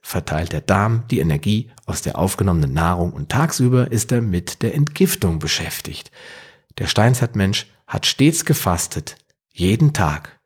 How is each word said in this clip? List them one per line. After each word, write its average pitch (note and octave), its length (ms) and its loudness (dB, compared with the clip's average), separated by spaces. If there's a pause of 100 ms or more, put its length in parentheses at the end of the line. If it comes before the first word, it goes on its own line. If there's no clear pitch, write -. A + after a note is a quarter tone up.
verteilt - 500 -4
der D2+ 80 -4
Darm G#2+ 500 2
die A#2+ 100 2
Energie E2 500 0 (160)
aus - 160 -6
der - 160 -6
aufgenommenen E2+ 560 2
Nahrung F2 380 0
und - 180 -8
tagsüber B2+ 600 2
ist A#2 220 -2
er A#2+ 80 2
mit F2+ 420 -2
der A2+ 120 -2
Entgiftung D3 640 0
beschäftigt. - 720 -8 (680)
Der - 100 -4
Steinzeitmensch G#2+ 800 2 (180)
hat - 180 -6
stets - 400 2
gefastet, - 720 -2 (340)
jeden A#2 440 2
Tag. D2+ 520 -2